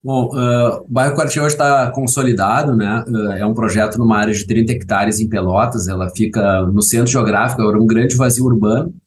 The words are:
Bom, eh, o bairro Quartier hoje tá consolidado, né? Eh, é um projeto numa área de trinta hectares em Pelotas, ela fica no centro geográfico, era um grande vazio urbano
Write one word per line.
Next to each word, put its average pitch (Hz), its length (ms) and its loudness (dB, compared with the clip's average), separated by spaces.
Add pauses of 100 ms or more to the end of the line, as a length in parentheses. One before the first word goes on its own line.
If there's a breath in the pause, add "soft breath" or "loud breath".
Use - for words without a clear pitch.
Bom, 131 300 -2
eh, 120 500 0
o - 40 -20
bairro 127 280 0
Quartier 147 280 -2
hoje 147 140 -2
tá 139 340 2
consolidado, 127 840 0
né? 110 320 0
Eh, 104 320 -4
é 104 60 -2
um 110 80 0
projeto 107 440 -2
numa 113 200 2
área 107 160 0
de 95 120 -4
trinta 113 260 0
hectares 104 480 -2
em 107 80 -2
Pelotas, 95 600 -2
ela 92 200 -4
fica 101 540 0
no 95 200 2
centro 117 260 2
geográfico, 113 560 0
era 107 180 2
um 113 40 4
grande 120 300 2
vazio 123 300 2
urbano 113 480 0 (140)